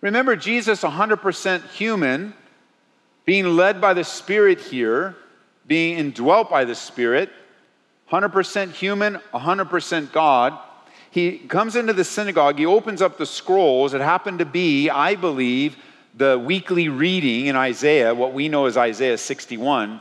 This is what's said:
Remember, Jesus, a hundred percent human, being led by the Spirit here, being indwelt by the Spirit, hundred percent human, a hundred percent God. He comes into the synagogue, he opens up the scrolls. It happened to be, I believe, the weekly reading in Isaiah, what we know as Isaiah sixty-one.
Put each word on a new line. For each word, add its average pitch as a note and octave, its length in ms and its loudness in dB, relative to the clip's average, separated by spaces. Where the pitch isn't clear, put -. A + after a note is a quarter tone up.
Remember, A#3 340 2
Jesus, G#3+ 480 -2
a G3+ 60 0
hundred G3+ 320 0
percent F#3 460 -2
human, G3 640 -2
being F#3 320 2
led F#3 240 4
by F#3+ 140 4
the F3 100 0
Spirit G3 560 2
here, C3 560 -2
being E3 320 0
indwelt D3+ 520 2
by C#3+ 160 2
the A#2+ 100 -6
Spirit, B2 540 -2
hundred F#3+ 220 0
percent F#3+ 440 -2
human, G3+ 440 -2
a B2 60 -4
hundred F3 300 -2
percent E3 420 -4
God. C#3+ 440 4
He F3 280 -2
comes G3+ 400 -2
into A3+ 160 0
the F#3 100 0
synagogue, D#3+ 560 0
he D3+ 60 2
opens G3+ 360 2
up F#3 160 0
the D#3 80 -4
scrolls. C#3 680 2
It C3+ 80 -2
happened F3+ 380 -2
to E3+ 60 0
be, D3+ 440 0
I D3+ 260 0
believe, C#3 600 -2
the C3 220 2
weekly E3+ 520 -2
reading C#3 580 0
in C#3 80 -2
Isaiah, C3 580 2
what B2+ 200 -2
we C#3+ 160 -4
know C#3+ 160 0
as A#2+ 120 0
Isaiah A#2+ 400 0
sixty-one. A#2 840 -6